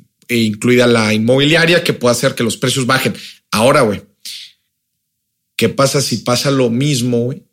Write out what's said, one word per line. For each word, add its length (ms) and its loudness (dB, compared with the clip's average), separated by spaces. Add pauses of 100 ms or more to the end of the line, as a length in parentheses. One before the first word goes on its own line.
(280)
e 100 -2
incluida 480 2
la 260 2
inmobiliaria, 720 2
que 80 0
pueda 200 0
hacer 220 -2
que 100 -4
los 120 -4
precios 300 -2
bajen. 260 0 (380)
Ahora, 320 2
güey, 180 -2 (1600)
¿qué 120 0
pasa 320 0
si 180 -4
pasa 320 -2
lo 200 2
mismo, 540 0
güey, 180 -8 (100)